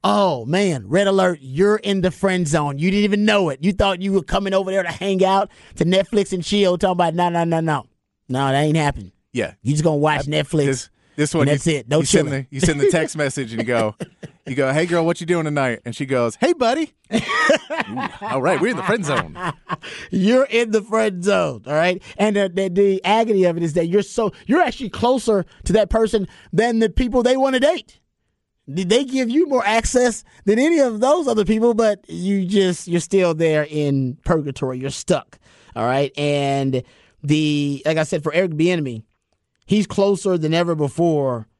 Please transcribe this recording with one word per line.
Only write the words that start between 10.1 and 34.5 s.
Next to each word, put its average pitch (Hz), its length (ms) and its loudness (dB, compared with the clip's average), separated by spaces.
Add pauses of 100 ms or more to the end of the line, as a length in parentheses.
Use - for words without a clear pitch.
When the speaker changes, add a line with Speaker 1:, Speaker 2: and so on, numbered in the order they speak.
Speaker 2:
I, 139 100 -6
Speaker 1:
Netflix, 151 340 -2
Speaker 2:
this, 135 240 -2 (280)
this 151 180 -2
one, 156 60 2
Speaker 1:
and 139 80 2
Speaker 2:
you, 147 40 4
Speaker 1:
that's 139 140 -2
it. 139 200 -2
No 147 120 2
Speaker 2:
you 165 60 0
send 151 240 2
Speaker 1:
chilling. 135 200 -6
Speaker 2:
the, 139 60 -16
you 135 60 -8
send 165 180 0
the 185 100 4
text 160 260 0
message 139 360 -4
and 117 100 -6
you 113 60 -4
go, 113 280 0 (260)
Speaker 1:
<laughs> - 260 -20
Speaker 2:
you 127 80 -6
go, 135 180 0
"Hey, 160 140 0
girl, 170 180 0
what 170 160 -2
you 160 60 -10
doing 165 180 0
tonight?" 139 400 -2
And 117 100 -8
she 135 120 -8
goes, 120 280 0
"Hey, 330 180 0
buddy." 277 480 -2
Speaker 1:
<laughs> - 120 -12
Speaker 2:
Ooh, 226 60 0 (1000)
all 202 200 -4
right, 156 180 0
we're 190 100 0
in 208 80 -4
the - 60 -8
friend 190 220 -2
zone. 139 320 -6 (720)
Speaker 1:
You're 240 360 2
in 233 260 -2
the 214 100 2
friend 208 420 -2
zone, 170 440 0
all 143 60 -4
right? 175 280 0 (160)
And 208 180 2
the, 196 140 0
the, 190 200 -2
the 190 360 0
agony 214 380 2
of 170 120 2
it 165 60 -4
is 160 120 -2
that 165 120 0
you're 190 160 2
so, 208 300 -4 (160)
you're 311 140 4
actually 254 280 -2
closer 226 560 0 (200)
to 175 80 -2
that 208 180 2
person 220 360 0 (240)
than 226 280 2
the 226 100 2
people 247 320 2
they 254 160 4
wanna 262 220 2
date. 285 400 0 (720)
Th-, 180 140 -4
they 240 160 4
give 254 260 -2
you 302 180 2
more 247 180 0
access 226 580 0 (220)
than 220 140 4
any 320 200 4
of 233 220 2
those 294 260 2
other 214 160 0
people, 220 300 2
but 214 340 0
you 185 380 -2
just, 185 420 0
you're 170 140 0
still 180 320 2
there 156 360 0
in 139 540 -2
purgatory. 131 560 -2